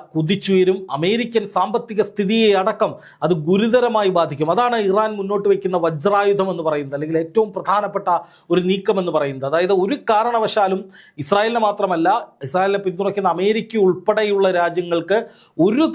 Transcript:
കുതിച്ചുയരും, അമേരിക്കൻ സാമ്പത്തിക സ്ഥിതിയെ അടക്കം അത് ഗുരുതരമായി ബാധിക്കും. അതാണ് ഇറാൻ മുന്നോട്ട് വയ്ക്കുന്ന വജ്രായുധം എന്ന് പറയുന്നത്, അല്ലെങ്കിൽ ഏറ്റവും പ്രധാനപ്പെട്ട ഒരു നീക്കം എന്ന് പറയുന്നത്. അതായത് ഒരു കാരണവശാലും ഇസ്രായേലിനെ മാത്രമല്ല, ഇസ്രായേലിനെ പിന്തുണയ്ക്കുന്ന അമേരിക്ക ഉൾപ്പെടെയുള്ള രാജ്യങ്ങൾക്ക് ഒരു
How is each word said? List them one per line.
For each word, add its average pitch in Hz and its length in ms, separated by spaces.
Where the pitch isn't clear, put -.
കുതിച്ചുയരും, 185 640
അമേരിക്കൻ 226 460
സാമ്പത്തിക 208 560
സ്ഥിതിയെ 214 400
അടക്കം 208 300
അത് 170 80
ഗുരുതരമായി 214 680
ബാധിക്കും. 156 380
അതാണ് 240 240
ഇറാൻ 214 300
മുന്നോട്ട് 196 320
വയ്ക്കുന്ന 185 340
വജ്രായുധം 190 680
എന്ന് 170 140
പറയുന്നത്, 147 300
അല്ലെങ്കിൽ 156 260
ഏറ്റവും 208 320
പ്രധാനപ്പെട്ട 190 540
ഒരു 175 180
നീക്കം 196 340
എന്ന് 170 140
പറയുന്നത്. 135 340
അതായത് 180 220
ഒരു 233 140
കാരണവശാലും 214 680
ഇസ്രായേലിനെ 220 440
മാത്രമല്ല, 185 420
ഇസ്രായേലിനെ 196 400
പിന്തുണയ്ക്കുന്ന 185 480
അമേരിക്ക 214 500
ഉൾപ്പെടെയുള്ള 202 640
രാജ്യങ്ങൾക്ക് 170 580
ഒരു 269 280